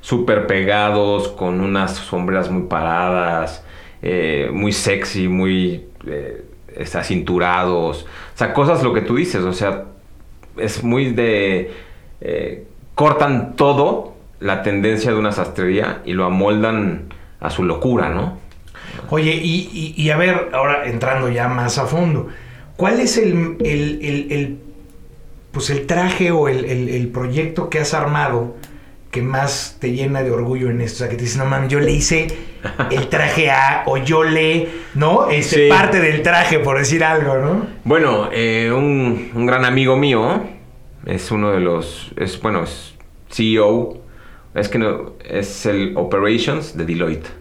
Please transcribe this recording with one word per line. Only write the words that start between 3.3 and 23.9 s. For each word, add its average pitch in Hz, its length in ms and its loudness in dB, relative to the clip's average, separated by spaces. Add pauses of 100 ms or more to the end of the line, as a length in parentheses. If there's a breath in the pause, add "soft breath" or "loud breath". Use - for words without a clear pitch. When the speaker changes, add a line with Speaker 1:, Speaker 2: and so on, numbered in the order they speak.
Speaker 1:
eh, 80 500 0
muy 101 200 0
sexy, 95 560 -2
muy, 92 580 0 (200)
eh, 69 380 -10 (320)
es-, - 200 -8
acinturados, 90 1080 0 (300 loud breath)
o - 40 -16
sea, 113 140 0
cosas 139 300 4
lo 123 100 2
que 113 100 2
tú 120 140 0
dices, 127 260 0
o 92 100 -2
sea, 98 320 -2 (720)
es 107 260 -6
muy 123 300 0
de... 101 580 0 (500 loud breath)
Eh, - 440 -6 (300)
cortan 139 640 2
todo 143 580 2 (260)
la 98 220 -2
tendencia 107 480 0
de 110 80 2
una 107 140 0
sastrería 95 720 -2
y - 80 -6
lo 92 120 0
amoldan 98 880 0 (280 loud breath)
a 80 100 -4
su 95 140 -4
locura, 90 460 0
¿no? 139 280 -4 (720 loud breath)
Speaker 2:
Oye, 156 240 2
y, 165 340 -2 (280)
y, 151 60 -2
y 151 80 2
a 151 60 2
ver, 175 360 2
ahora 131 340 0
entrando 127 420 -2
ya 120 200 0
más 123 300 -2
a 131 80 0
fondo, 160 420 0 (480 loud breath)
¿cuál 214 240 2
es 247 180 2
el, 165 420 2
el, 151 420 0